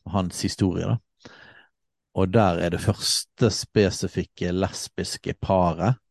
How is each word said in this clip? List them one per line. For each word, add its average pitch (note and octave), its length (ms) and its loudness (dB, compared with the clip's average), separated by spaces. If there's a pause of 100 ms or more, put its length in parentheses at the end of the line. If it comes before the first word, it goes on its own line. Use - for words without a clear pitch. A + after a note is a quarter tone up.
hans F#2 360 -2
historie F2 460 -2
da. G#2+ 60 2 (1200)
Og F#2+ 160 0
der F#2+ 320 4
er E2+ 80 0
det E2+ 80 -4
første - 720 0
spesifikke F#2 1040 -2
lesbiske - 840 -6
paret, F2+ 560 2 (140)